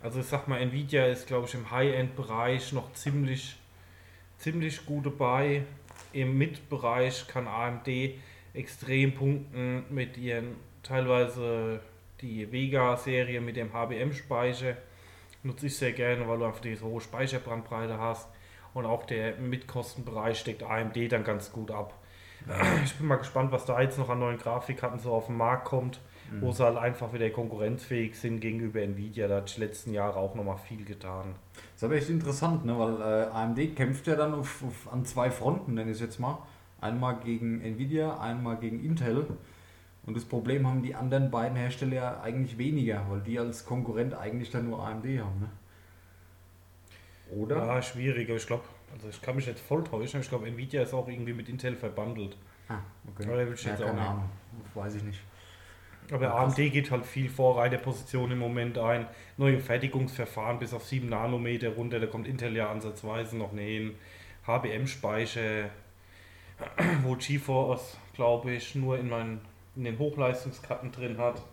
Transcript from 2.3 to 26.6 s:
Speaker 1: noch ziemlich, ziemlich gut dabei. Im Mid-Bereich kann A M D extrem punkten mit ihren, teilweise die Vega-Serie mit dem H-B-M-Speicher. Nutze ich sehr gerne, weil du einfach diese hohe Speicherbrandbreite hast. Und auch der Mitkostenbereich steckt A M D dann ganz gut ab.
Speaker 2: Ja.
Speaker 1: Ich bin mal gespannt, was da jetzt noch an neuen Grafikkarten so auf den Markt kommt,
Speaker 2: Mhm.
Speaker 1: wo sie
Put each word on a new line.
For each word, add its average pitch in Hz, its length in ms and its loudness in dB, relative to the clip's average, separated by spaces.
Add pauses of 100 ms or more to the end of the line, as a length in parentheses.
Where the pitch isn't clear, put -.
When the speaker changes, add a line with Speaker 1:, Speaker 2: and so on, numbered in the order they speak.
Speaker 1:
noch 127 220 -4
ziemlich, 139 600 0 (840)
ziemlich 160 460 -2
gut 147 220 -2
dabei. 139 560 4 (500)
Im 131 260 2
Mid-Bereich 131 880 2
kann 123 180 -2
A 113 220 0
M 120 180 -4
D 131 320 0 (360)
extrem 135 600 2
punkten 131 760 0
mit 127 280 -2
ihren, 120 380 -2 (260)
teilweise 123 960 2 (400)
die 110 300 -6
Vega-Serie 127 920 2
mit 120 160 -4
dem 113 160 -2
H-B-M-Speicher. 123 1040 0 (680)
Nutze 131 220 -4
ich 139 100 -2
sehr 127 160 2
gerne, 120 360 2
weil 117 100 2
du 117 80 2
einfach 110 140 -2
diese 110 240 -6
hohe 113 160 -4
Speicherbrandbreite 117 1000 -4
hast. 117 300 -2 (460)
Und 123 120 -2
auch 113 180 0
der 113 320 -2
Mitkostenbereich 120 1000 -2
steckt - 240 -6
A 113 180 0
M 110 120 -2
D 120 140 0
dann 113 180 2
ganz 104 280 -2
gut 110 180 -6
ab. 104 240 -6 (540)
Speaker 2:
Ja. 95 60 -4 (300)
Speaker 1:
Ich 135 100 0
bin 151 120 -2
mal 139 100 6
gespannt, 131 360 2
was 127 140 0
da 123 140 2
jetzt 135 180 4
noch 120 100 0
an 120 100 2
neuen 120 200 0
Grafikkarten 120 600 -2
so 117 140 0
auf 113 140 2
den 120 100 -2
Markt 117 300 4
kommt, 127 340 0 (300)
Speaker 2:
Mhm. 104 120 -6
Speaker 1:
wo 123 100 2
sie 123 120 4